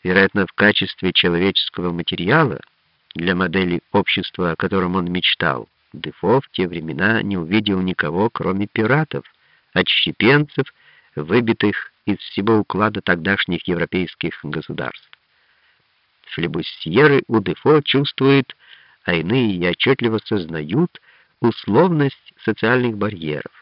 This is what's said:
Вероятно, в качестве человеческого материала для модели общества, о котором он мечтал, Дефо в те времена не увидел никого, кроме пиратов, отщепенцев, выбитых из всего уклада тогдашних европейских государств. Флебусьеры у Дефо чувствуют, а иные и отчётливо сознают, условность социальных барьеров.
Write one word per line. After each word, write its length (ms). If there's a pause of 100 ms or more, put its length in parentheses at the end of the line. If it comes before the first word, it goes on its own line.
Вероятно, 440
в 60
качестве 600
человеческого 760
материала 680 (540)
для 220
модели 460 (100)
общества, 600
о 40
котором 400
он 160
мечтал, 580 (240)
Дефо 480
в 100
те 160
времена 540
не 160
увидел 440
никого, 480
кроме 380
пиратов, 580 (480)
отщепенцев, 1000 (420)
выбитых 760 (140)
из 120
всего 400
уклада 440
тогдашних 680
европейских 760
государств. 680 (1200)
Флебусьеры 960
у 120
Дефо 420
чувствуют, 760 (460)
а 100
иные 420
и 100
отчётливо 600
сознают, 760 (380)
условность 960 (100)
социальных 540
барьеров. 540 (100)